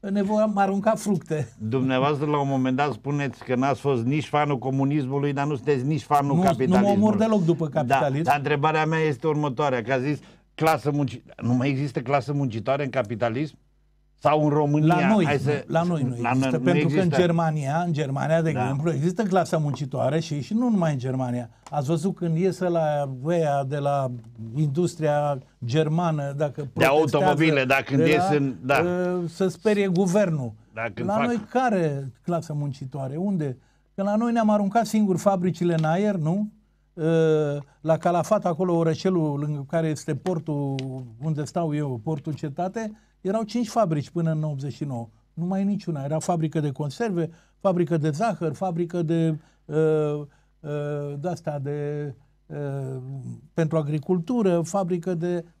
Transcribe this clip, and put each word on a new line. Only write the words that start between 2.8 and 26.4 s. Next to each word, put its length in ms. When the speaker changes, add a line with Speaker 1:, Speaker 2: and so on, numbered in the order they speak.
Speaker 2:
spuneți 520
că 100
n-ați 260
fost 240
nici 240
fanul 300
comunismului, 760
dar 140
nu 80
sunteți 320
nici 160
fanul 240
Speaker 1:
Nu, 80
nu 60
mă 60
Speaker 2:
capitalismului. 560
Speaker 1:
omor 140
deloc 280
după 280
Speaker 2:
Da, 80
Speaker 1:
capitalism. 440
Speaker 2:
dar 120
întrebarea 500
mea 120
este 280
următoarea, 560
că 100
a 60
zis 200
clasă 360
munci-, 320
nu 120
mai 140
există 340
clasă 300
muncitoare 520
în 60
capitalism? 640
Sau 260
în 40
România? 520
Speaker 1:
La 80
noi, 160
Speaker 2:
Hai 140
să 280
Speaker 1:
la 160
noi 200
nu 60
Speaker 2:
la 100
Speaker 1:
există, 200
Speaker 2:
noi 80
nu 60
Speaker 1:
pentru 240
că 60
în 40
Speaker 2:
există. 220
Speaker 1:
Germania, 680
în 60
Germania, 500
de 100
Speaker 2:
Da. 100
Speaker 1:
exemplu, 300
există 300
clasa 340
muncitoare 640
și, 220
și 120
nu 140
numai 240
în 60
Germania. 520
Ați 160
văzut 280
când 220
ies 220
la 520
ăia 440
de 100
la 320
industria 840
germană, 720
dacă 260